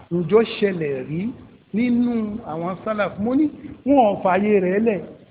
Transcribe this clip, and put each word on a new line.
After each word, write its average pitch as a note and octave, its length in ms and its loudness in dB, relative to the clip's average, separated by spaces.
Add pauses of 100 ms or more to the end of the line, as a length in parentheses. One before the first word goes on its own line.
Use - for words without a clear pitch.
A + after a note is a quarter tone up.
ǹjọ́ F3+ 380 2
ṣẹlẹ̀ D#3 600 -2
rí D#3 140 -6 (500)
nínú A#3+ 420 0 (300)
àwọn E3+ 360 -6
sálàf?" G3+ 380 -4
Mo A3 180 -2
ní, D4+ 100 2 (360)
"Wọn C#4 180 4
ò G#3 220 4
fààyè G3 400 4
rẹ̀ F#3 200 0
lẹ̀, A3 200 0 (300)